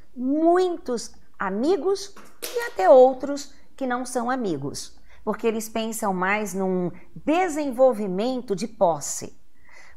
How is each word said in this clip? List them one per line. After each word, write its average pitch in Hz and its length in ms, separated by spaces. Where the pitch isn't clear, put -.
muitos 311 960
amigos 285 800
e 494 260
até 381 200
outros 269 640
que 269 80
não 247 220
são 240 240
amigos, 165 680
porque 214 240
eles 220 200
pensam 220 460
mais 190 400
num 185 380
desenvolvimento 254 1300
de 185 140
posse. - 680